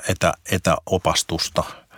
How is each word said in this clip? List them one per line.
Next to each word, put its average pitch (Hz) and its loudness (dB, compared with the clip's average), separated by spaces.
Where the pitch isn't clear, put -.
etä-, 90 2
etäopastusta, - 0